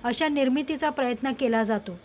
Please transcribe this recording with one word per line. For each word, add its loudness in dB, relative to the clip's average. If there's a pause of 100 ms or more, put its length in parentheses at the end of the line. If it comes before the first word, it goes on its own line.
अशा 0
निर्मितीचा 2
प्रयत्न -2
केला 2
जातो. -2 (140)